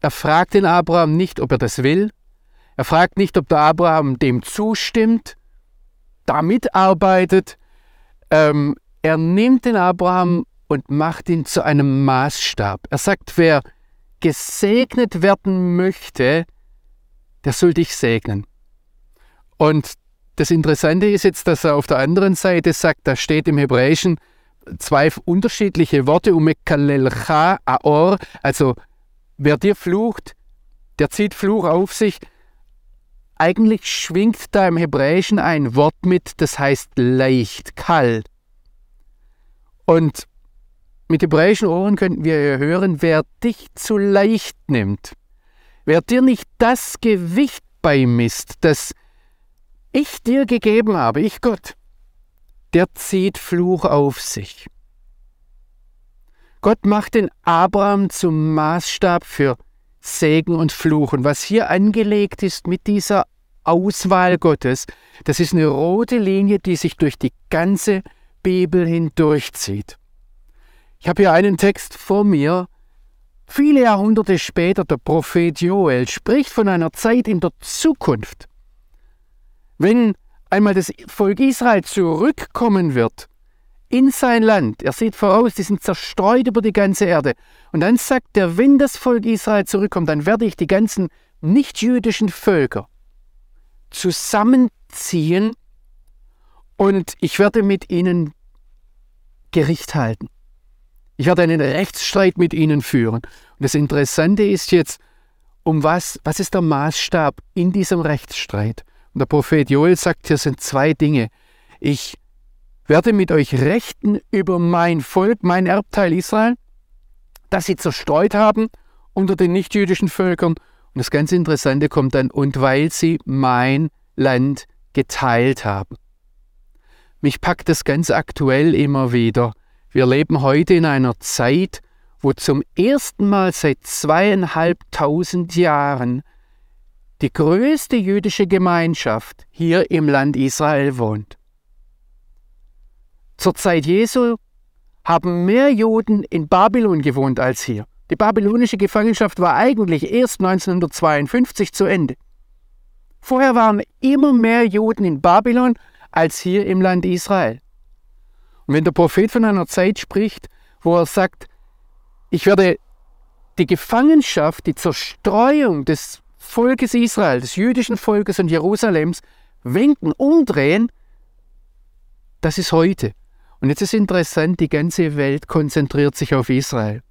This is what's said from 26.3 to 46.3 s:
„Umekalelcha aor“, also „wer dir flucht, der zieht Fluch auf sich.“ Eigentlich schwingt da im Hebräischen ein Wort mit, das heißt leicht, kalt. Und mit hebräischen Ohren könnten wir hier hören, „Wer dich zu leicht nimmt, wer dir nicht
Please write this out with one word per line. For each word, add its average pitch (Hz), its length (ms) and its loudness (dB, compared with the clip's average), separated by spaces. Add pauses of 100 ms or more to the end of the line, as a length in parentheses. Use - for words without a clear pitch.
„Umekalelcha 151 1300 0
aor“, 151 540 2 (240)
also 135 320 0 (640)
„wer 147 180 2
dir 196 200 0
flucht, 202 580 -4 (640)
der 147 100 0
zieht 208 240 -2
Fluch 208 320 -2
auf 170 300 0
sich.“ 214 240 -2 (1160)
Eigentlich 202 500 -2
schwingt - 640 -4
da 190 180 2
im 165 80 -2
Hebräischen 165 600 0
ein 147 360 -2
Wort 147 200 2 (100)
mit, 180 340 0
das - 200 -4
heißt 139 380 -2
leicht, 127 800 0
kalt. 120 500 0 (1600)
Und 165 380 0 (840)
mit 160 160 0
hebräischen 180 460 2
Ohren 185 280 0
könnten 185 280 -2
wir 160 100 0
hier 143 240 0
hören, 165 420 -2
„Wer 156 220 2 (200)
dich - 320 -6
zu - 220 -4
leicht 202 680 0
nimmt, 101 460 -2 (760)
wer 165 160 2
dir 247 180 0
nicht 262 240 2 (140)